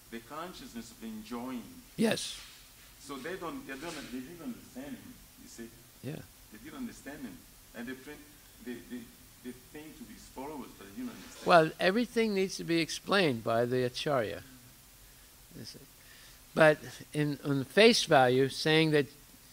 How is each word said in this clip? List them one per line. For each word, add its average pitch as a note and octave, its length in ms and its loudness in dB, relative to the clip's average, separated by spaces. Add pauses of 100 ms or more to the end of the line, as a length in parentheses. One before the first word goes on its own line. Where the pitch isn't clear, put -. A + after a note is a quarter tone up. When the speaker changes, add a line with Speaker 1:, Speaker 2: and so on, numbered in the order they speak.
(100)
Speaker 1:
the A#2 100 -10
consciousness D3 680 -12
of - 140 -16
enjoying. A2+ 580 -8 (340)
Speaker 2:
Yes. - 440 0 (600)
Speaker 1:
So C#3 160 -12
they D#3 200 -8
don't, D3+ 300 -8
they C3+ 80 -10
don't, D#3 200 -10 (160)
they B2+ 100 -8
didn't E3 220 -12
understand B2+ 440 -12 (100)
him, - 180 -16 (280)
you - 60 -20
see. A#2 200 -14 (340)
Speaker 2:
Yeah. C3 100 -8 (380)
Speaker 1:
They - 140 -20
didn't D3+ 140 -16
understand C3+ 420 -10
him. G2+ 160 -12 (400)
And A#2+ 120 -10
they C3 40 -8
think, C#3 260 -14 (460)
they, B2 80 -8 (180)
they, A#2+ 120 -8 (420)
they B2+ 60 -12 (240)
think D3+ 240 -16
to A#2+ 120 -14
his G2+ 120 -18 (120)
followers, C3 340 -10 (100)
but G2 100 -16
they G#2 140 -10
didn't A#2+ 80 -6
understand. - 360 -12
Speaker 2:
Well, D#3+ 320 8
everything A3 560 2
needs F#3+ 220 0
to F3+ 80 -8
be E3 160 2
explained D#3+ 640 0
by A#2 220 2
the B2+ 180 0
Acharya. A#2+ 560 -2 (1200)
You B2 80 -12
see. - 120 -16 (760)
But D#3 240 8 (340)
in, D3 320 0
on C#3 200 0
face A3 400 8
value, C3 440 8
saying D#3 440 4
that D3 140 4 (460)